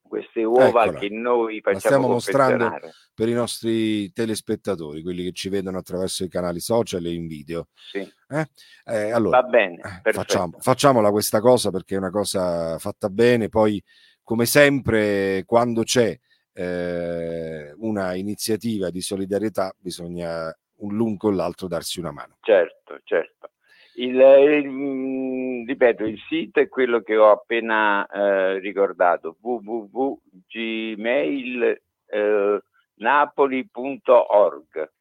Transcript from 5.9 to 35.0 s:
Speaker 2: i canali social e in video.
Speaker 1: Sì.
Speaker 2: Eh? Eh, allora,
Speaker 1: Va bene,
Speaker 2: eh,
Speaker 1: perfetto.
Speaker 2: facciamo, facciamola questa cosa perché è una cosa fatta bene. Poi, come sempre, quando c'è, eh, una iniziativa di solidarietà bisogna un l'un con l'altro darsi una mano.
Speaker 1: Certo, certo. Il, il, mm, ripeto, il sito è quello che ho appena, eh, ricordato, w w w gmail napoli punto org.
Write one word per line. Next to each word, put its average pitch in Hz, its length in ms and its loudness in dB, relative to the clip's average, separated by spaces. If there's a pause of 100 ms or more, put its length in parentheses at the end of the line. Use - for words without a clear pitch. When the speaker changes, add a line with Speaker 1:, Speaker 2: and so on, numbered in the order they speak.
Speaker 2:
i 90 60 -6
canali 87 320 -4
social 98 440 -2
e 85 80 -4
in 85 140 -8
video. 80 480 -10
Speaker 1:
Sì. - 240 -12
Speaker 2:
Eh? 139 500 -8 (360)
Eh, 107 260 -4
allora, 117 300 4
Speaker 1:
Va 123 80 -2
bene, 101 300 2
Speaker 2:
eh, - 20 -18
Speaker 1:
perfetto. 101 320 -4
Speaker 2:
facciamo, 92 480 -2
facciamola 123 500 4
questa 104 300 0
cosa 113 320 4
perché 92 240 -6
è - 20 -2
una 95 120 -4
cosa 87 680 -2
fatta 104 300 -8
bene. 113 400 4
Poi, 107 340 2 (400)
come 117 240 0
sempre, 107 960 2
quando 117 380 2
c'è, 107 340 0 (400)
eh, 85 1200 -6
una 101 360 -4
iniziativa 101 760 -4
di 90 100 -8
solidarietà 98 760 -4
bisogna 85 800 -10 (200)
un 101 180 -10
l'un 110 220 -2
con 104 180 0
l'altro 87 320 -4
darsi 85 320 -6
una 82 140 -8
mano. 64 300 -18
Speaker 1:
Certo, 85 600 0
certo. - 480 -6 (460)
Il, 127 180 -6
il, 139 540 8
mm, 131 1000 -6
ripeto, 123 380 2
il 110 120 -6 (120)
sito 160 320 -2
è 131 80 2
quello 120 320 0
che 107 160 -2
ho 107 160 8
appena, 107 720 0
eh, 95 540 0
ricordato, 90 800 0
w 120 240 -6
w 107 260 -8
w 131 260 -4 (300)
gmail 117 1400 -4 (1160)
napoli 135 680 0
punto 123 680 2
org. 78 640 0